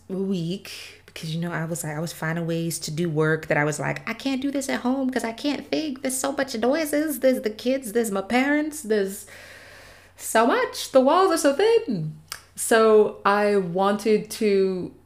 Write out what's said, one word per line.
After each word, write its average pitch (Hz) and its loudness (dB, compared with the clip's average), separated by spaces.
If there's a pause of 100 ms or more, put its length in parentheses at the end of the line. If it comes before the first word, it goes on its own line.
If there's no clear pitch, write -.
week, 190 -6
because, 160 -10
you 165 -4
know, 170 -4
I 165 -4
was 165 -6
like, 156 -6
I 147 -4
was 165 -6
finding 165 -4
ways 165 -2
to - -8
do 165 -2
work 156 0
that 151 2
I 147 2
was 151 -2
like, 143 -6
"I 226 -4
can't 262 -4
do 277 -2
this 269 -4
at 247 -2
home 262 0
'cause 254 -2
I 226 -4
can't - -4
think. 294 -4
There's 262 -4
so 277 -2
much 269 -4
noises. 294 0
There's 262 4
the 214 -2
kids, 254 -2
there's 220 0
my 196 -2
parents, 285 0
there's 202 -2 (920)
so 226 2
much. 480 -2
The 262 6
walls 339 4
are 330 2
so 285 2
thin." 277 2 (400)
So 214 4
I 202 2
wanted 202 0
to 190 0 (140)